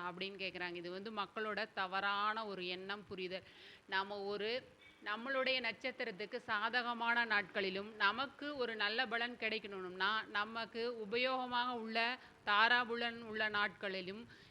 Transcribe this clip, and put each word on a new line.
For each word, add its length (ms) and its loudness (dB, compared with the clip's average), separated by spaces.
அப்படின்னு 340 -6
கேக்குறாங்க. 380 -6
இது 160 -6
வந்து 200 -8
மக்களோட 600 -4
தவறான 720 0
ஒரு 220 -6
எண்ணம், 400 -6
புரிதல். 360 -6
நாம 340 -2
ஒரு, 480 -2
நம்மளுடைய 560 0
நட்சத்திரத்துக்கு 800 -4
சாதகமான 840 2
நாட்களிலும், 720 2
நமக்கு 600 0
ஒரு 180 0
நல்ல 300 2
பலன் 340 -2
கிடைக்கணும்னா, 920 0
நமக்கு 680 -2
உபயோகமாக 680 2
உள்ள 460 0
தாராபுலன் 760 6
உள்ள 280 0
நாட்களிலும், 1000 -2